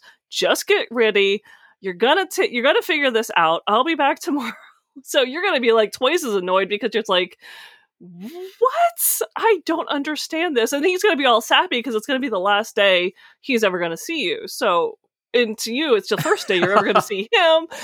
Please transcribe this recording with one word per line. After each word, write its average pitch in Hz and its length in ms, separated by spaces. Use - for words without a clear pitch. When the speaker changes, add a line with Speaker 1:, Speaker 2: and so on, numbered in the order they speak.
Speaker 1:
Just - 380
get 392 220
ready. 208 540
You're 185 140
gonna 277 320
ta-, 370 240
you're 240 140
gonna 330 180
figure 285 300
this 226 260
out. 165 300
I'll 214 160
be 330 100
back 294 260
<laughs> - 20
tomorrow." 262 300
So 302 180
you're 262 220
gonna 349 160
be, 233 140
like, 214 180
twice 311 320
as 233 100
annoyed 190 360
because 208 260
it's 214 140
like, 180 280
"What? 381 1200
I 440 300
don't 320 240
understand 302 680
this." 226 160
And 285 100
he's 370 200
gonna 381 140
be 269 100
all 233 140
sappy 277 420
'cause 262 100
it's 214 140
gonna 277 120
be 262 100
the 208 100
last 202 360
day 185 380
he's 233 220
ever 185 140
gonna 170 200
see 330 260
you. 170 240
So, 175 500
and 226 240
to 220 120
you, 277 240
it's 190 140
the 202 80
first 320 300
day 190 100
you're 175 180
ever 214 100
gonna 214 160
Speaker 2:
<laughs> - 120
Speaker 1:
see 196 180
him. 330 360